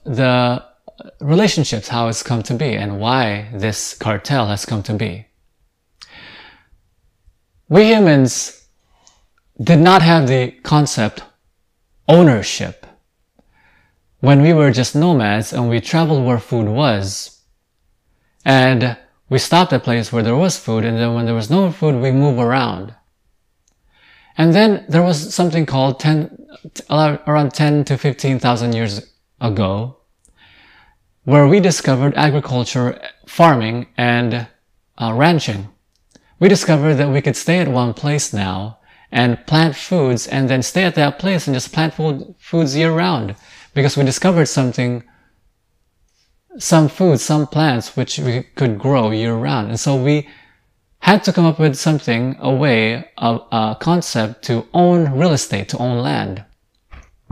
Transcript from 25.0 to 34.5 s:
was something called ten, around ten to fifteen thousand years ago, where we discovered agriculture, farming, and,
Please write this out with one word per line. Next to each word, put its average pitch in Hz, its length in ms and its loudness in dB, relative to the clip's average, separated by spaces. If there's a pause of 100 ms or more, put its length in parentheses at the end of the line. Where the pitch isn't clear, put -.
was 160 300 -2
something 170 320 0
called 135 360 -2
ten, 156 480 -2 (420)
around 147 640 0
ten 147 320 0
to 139 120 -2
fifteen 135 440 -2
thousand 120 340 0
years 110 380 -6 (280)
ago, 107 580 -4 (1200)
where 143 240 4
we 190 140 4
discovered 143 560 0
agriculture, 131 840 -2 (280)
farming, 120 580 2 (100)
and, 120 520 0 (500)